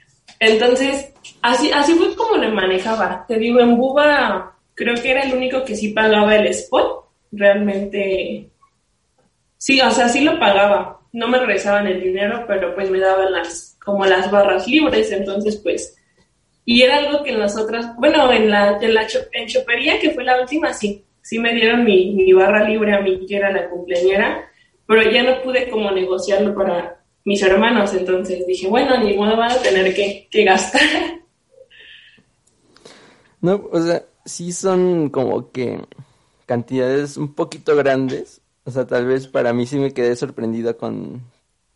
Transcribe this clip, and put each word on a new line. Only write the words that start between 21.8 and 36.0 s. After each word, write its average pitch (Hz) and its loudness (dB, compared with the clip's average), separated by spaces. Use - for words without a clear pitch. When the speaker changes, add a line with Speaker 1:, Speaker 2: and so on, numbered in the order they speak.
Speaker 1:
mi, 196 4
mi 185 6
barra 202 4
libre 214 0
a 202 2
mí, 185 -2
que 202 -6
era 196 0
la 185 -4
cumpleañera, 180 -2
pero 220 4
ya 240 2
no 254 0
pude 254 -2
como 214 -4
negociarlo 196 -2
para 180 -4
mis 202 0
hermanos, 202 2
entonces 180 -2
dije, 185 -4
bueno, 254 2
ni 202 0
modo, 214 0
van 233 0
a 254 0
tener 190 2
que, - -6
que 214 2
gastar. 196 2
<laughs> 320 -2
Speaker 2:
No, 196 -2
o 170 0
sea, 170 -2
sí 175 -10
son 180 0
como 123 -4
que 117 -6